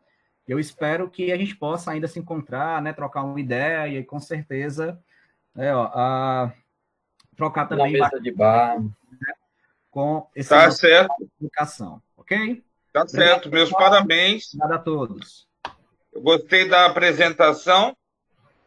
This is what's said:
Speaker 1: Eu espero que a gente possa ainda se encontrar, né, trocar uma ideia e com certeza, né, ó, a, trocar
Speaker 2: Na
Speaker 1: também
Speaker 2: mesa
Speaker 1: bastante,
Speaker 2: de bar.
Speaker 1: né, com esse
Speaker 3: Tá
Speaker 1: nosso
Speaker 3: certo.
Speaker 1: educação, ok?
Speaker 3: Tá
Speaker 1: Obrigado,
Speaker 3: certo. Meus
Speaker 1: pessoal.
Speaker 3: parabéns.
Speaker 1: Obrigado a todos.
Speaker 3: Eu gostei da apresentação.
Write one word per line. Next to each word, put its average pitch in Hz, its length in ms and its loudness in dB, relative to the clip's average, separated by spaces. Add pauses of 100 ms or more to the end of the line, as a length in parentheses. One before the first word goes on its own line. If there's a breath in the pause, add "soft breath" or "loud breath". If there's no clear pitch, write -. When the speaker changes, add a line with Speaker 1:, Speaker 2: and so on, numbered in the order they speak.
(460)
Speaker 1:
Eu 131 140 -4
espero 160 500 -6
que 180 220 -6
a 180 40 -2
gente 196 200 -6
possa 165 340 -8
ainda 156 160 -6
se - 140 -12
encontrar, 156 600 -8
né, 151 120 -8
trocar 143 320 -8
uma 139 160 -8
ideia 143 580 -6
e 127 60 -10
com 147 160 -16
certeza, 156 800 -8 (560)
né, 135 200 -4
ó, 120 180 -2
a, 131 600 -2 (840 soft breath)
trocar 156 260 -4
Speaker 2:
Na 143 60 -6
Speaker 1:
também 139 240 0
Speaker 2:
mesa 139 120 2
Speaker 1:
bastante, 135 180 -2
Speaker 2:
de 120 100 -8
bar. 113 480 2
Speaker 1:
né, - 520 -12 (580)
com 151 360 -4 (100)
esse 135 140 -8
Speaker 3:
Tá 151 160 8
Speaker 1:
nosso 165 120 2
Speaker 3:
certo. 175 520 4 (100)
Speaker 1:
educação, 151 600 -10 (160)
ok? 220 460 -6 (280)
Speaker 3:
Tá 151 120 0
Speaker 1:
Obrigado, 165 80 -8
Speaker 3:
certo. 175 400 2
Meus 160 180 2
Speaker 1:
pessoal. 185 220 4
Speaker 3:
parabéns. 196 640 2
Speaker 1:
Obrigado 151 180 -4
a 165 100 -2
todos. 131 640 -10 (640)
Speaker 3:
Eu - 120 -14
gostei 165 440 2
da 180 200 6
apresentação. 175 1080 2 (720)